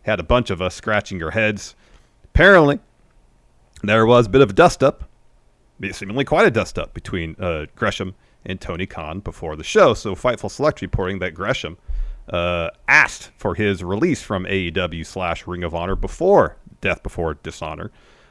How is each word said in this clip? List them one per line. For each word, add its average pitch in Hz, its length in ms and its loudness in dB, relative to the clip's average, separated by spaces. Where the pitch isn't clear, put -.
Had - 160 0
a - 20 -6
bunch 120 260 0
of 90 140 -6
us 92 120 -4
scratching 101 480 -4
our 78 100 -6
heads. 107 420 -2
Apparently, 165 560 6
there 110 240 4
was 120 200 8
a 98 40 -8
bit 131 100 6
of 196 100 6
a - 40 -6
dust-up, 165 500 4
seemingly 107 320 -4
quite 175 220 4
a 165 40 4
dust-up 95 440 -4
between, 82 440 -8
uh, 80 280 -4
Gresham 95 380 -4
and 92 120 -8
Tony 90 280 -8
Khan 82 340 -12
before 80 340 -10
the 107 100 -12
show. 175 280 4
So 104 220 -6
Fightful - 360 -4
Select 151 300 -2
reporting 95 380 -4
that 90 160 -6
Gresham, 92 420 -6
uh, 87 400 -2
asked - 480 0
for 92 180 -6
his 98 300 -2
release 117 380 -2
from 92 240 -6
A 92 80 -4
E 90 160 -4
W 85 340 -6
slash 87 420 -8
Ring 90 160 -8
of 82 120 -6
Honor 90 200 -4
before 165 600 0
Death 90 220 -4
Before 80 320 -6
Dishonor. 80 560 -12